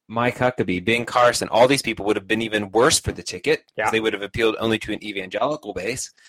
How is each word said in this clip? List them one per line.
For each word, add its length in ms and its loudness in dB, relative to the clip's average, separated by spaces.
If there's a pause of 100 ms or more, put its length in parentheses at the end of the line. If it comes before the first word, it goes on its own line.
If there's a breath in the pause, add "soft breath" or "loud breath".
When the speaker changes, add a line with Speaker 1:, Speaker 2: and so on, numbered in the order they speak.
Speaker 1:
Mike 320 -2
Huckabee, 460 -2
Ben 220 0
Carson, 420 2
all 180 6
these 160 4
people 240 -6
would 100 4
have 120 -6
been 140 0
even 280 -2
worse 300 4
for 120 -6
the 100 -14
ticket, 380 -2
'cause 160 -20
Speaker 2:
Yeah. 140 -2
Speaker 1:
they 100 2
would 120 0
have 100 -6
appealed 380 0
only 200 2
to 120 -8
an 100 -6
evangelical 720 -4
base. 400 -8 (160 soft breath)